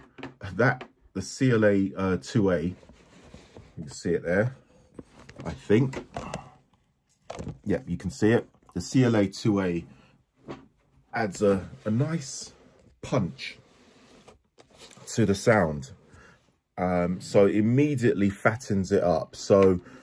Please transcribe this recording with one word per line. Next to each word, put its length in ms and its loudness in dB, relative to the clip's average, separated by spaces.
That, 300 0
the 80 -6
C 280 -2
L 140 4
A, 320 2
uh, 260 0
two 280 0
A, 120 0
you 120 -4
can 140 -14
see 240 -4
it 100 -2
there, 320 0
I 60 -8
think. 560 0
Yep, 240 -2
you 80 -4
can 140 -6
see 200 2
it. 180 2
The 60 -6
C 240 2
L 120 2
A 100 4
two 340 0
A 240 -2
adds 300 -4
a, 260 2
a 60 -4
nice 640 -4
punch 560 -6
to 120 2
the 80 2
sound. 560 0
Um, 420 -2
so 260 4
it 100 2
immediately 760 2
fattens 600 -2
it 120 2
up. 320 -2
So, 440 4